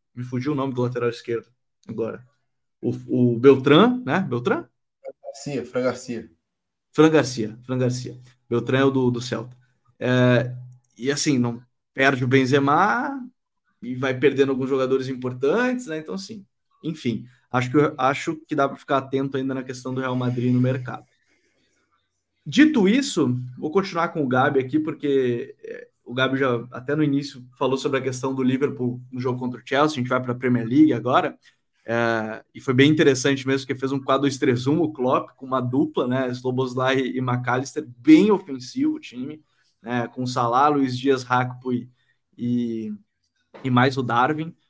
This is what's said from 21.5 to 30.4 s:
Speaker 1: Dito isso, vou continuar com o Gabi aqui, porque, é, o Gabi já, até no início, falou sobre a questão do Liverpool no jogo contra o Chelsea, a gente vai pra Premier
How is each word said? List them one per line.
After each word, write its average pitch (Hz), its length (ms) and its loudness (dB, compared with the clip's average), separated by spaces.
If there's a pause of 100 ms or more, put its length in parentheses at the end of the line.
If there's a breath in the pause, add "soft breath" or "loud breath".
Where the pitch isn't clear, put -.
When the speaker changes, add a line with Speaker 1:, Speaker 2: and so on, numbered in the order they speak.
Speaker 1:
Dito 240 380 4
isso, 180 480 0 (220)
vou 147 120 -6
continuar 170 380 -2
com 156 160 -4
o - 20 -2
Gabi 135 320 2
aqui, 127 200 0
porque, 135 840 -2
é, - 260 -16 (140)
o 120 120 -14
Gabi 131 240 0
já, 123 320 0
até 127 260 -6
no 156 60 2
início, 139 440 -4 (120)
falou 131 180 0
sobre 135 220 -2
a 123 40 -6
questão 135 320 -4
do 131 80 -2
Liverpool 127 600 -2 (100)
no 127 80 -8
jogo 127 180 -2
contra 123 220 -8
o - 20 -20
Chelsea, 151 340 0
a - 20 -6
gente 123 100 -4
vai 127 140 0
pra 123 120 -4
Premier 123 320 0